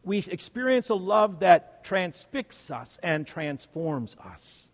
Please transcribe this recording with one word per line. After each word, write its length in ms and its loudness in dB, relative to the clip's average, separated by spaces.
we 140 -2
experience 720 -2
a 40 2
love 440 2
that 460 6
transfixes 840 -6
us 320 -12
and 240 -2
transforms 920 -6
us. 580 -20